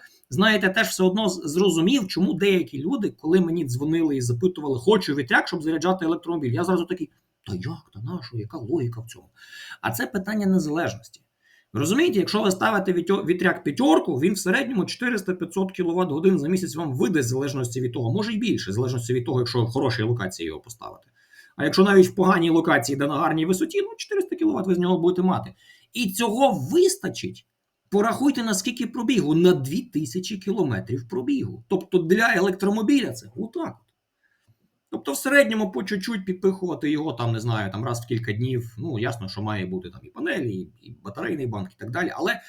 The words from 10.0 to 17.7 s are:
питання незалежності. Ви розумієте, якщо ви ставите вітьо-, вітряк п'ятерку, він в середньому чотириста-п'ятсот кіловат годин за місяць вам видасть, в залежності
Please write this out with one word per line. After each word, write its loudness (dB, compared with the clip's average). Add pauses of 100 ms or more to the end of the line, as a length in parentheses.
питання -2
незалежності. 0 (520)
Ви -2
розумієте, 2
якщо 0
ви 2
ставите 0
вітьо-, 0
вітряк 0
п'ятерку, 2
він 2
в -4
середньому 0
чотириста-п'ятсот -4
кіловат 0
годин 4
за -2
місяць -2
вам -4
видасть, 0
в -2
залежності -4